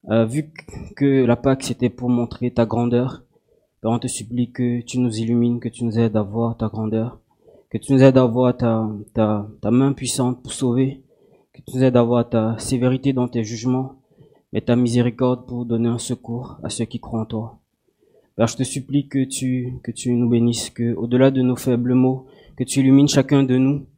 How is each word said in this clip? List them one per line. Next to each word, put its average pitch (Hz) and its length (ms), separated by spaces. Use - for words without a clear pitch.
Euh, 113 140
vu 143 280
que 135 280
la 120 120
Pâque, 135 260
c'était 123 260
pour 123 220
montrer 120 400
ta 117 160
grandeur, 120 560
Père, 113 120
on 120 60
te 123 100
supplie 120 420
que 120 320
tu 123 160
nous 113 220
illumines, 120 380
que 117 100
tu 120 160
nous 113 140
aides 110 180
à 107 60
voir 117 340
ta 110 120
grandeur, 110 500
que 110 80
tu - 140
nous 131 100
aides 131 160
à 127 80
voir 123 300
ta, 110 320
ta, 107 340
ta 104 100
main 135 220
puissante 127 500
pour - 100
sauver, 131 500
que - 100
tu - 140
nous 131 80
aides 127 120
à 120 60
voir 117 260
ta 113 300
sévérité 131 540
dans 123 160
tes 120 160
jugements, 127 500
mais 107 80
ta 120 160
miséricorde 123 680
pour 123 180
donner 117 240
un 117 100
secours 120 680
à - 40
ceux - 160
qui 110 140
croient - 220
en 110 60
toi. 113 320
Père, 117 140
je - 80
te 131 80
supplie 139 420
que 139 160
tu, 127 640
que 117 80
tu 123 220
nous 120 140
bénisses, 117 420
que 117 240
au-delà 123 360
de 131 120
nos 127 140
faibles 123 380
mots, 131 320
que 127 80
tu 135 160
illumines 135 280
chacun 139 360
de 127 120
nous 135 300